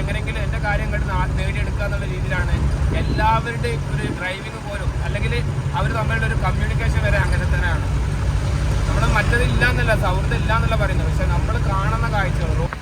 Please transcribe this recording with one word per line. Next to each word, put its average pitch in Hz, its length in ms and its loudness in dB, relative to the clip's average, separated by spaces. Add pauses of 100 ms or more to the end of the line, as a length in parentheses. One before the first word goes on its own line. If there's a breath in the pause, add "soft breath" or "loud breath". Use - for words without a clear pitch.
എങ്ങനെയെങ്കിലും - 440 -2
എന്റെ 220 200 -2
കാര്യം 214 220 0
അങ്ങോട്ട് 202 240 -2
നാ-, - 260 0
നേടിയെടുക്കുക - 480 -2
എന്നുള്ള - 260 -2
രീതിയിലാണ് - 420 -2 (460)
എല്ലാവരുടെയും 226 800 0 (140)
ഒരു - 120 -2 (120)
ഡ്രൈവിംഗ് 185 480 -8
പോലും, 190 240 -4 (160)
അല്ലെങ്കിൽ 233 280 0 (440)
അവര് - 200 0
തമ്മിലുള്ള - 320 0
ഒരു - 160 0
കമ്മ്യൂണിക്കേഷൻ - 600 0
വരെ 190 200 2
അങ്ങനെ - 260 0
തന്നെയാണ്. - 340 0 (1000)
നമ്മള് - 180 2 (100)
മറ്റതില്ല 226 460 2 (100)
എന്നല്ല, 240 200 2 (120)
സൗഹൃദം 240 360 0
ഇല്ല - 180 0
എന്നല്ല 220 240 2
പറയുന്നത്, - 280 0
പക്ഷെ 185 240 0
നമ്മള് 226 240 0 (120)
കാണുന്ന 226 360 0 (100)
കാഴ്ചകൾ, 180 440 0 (220)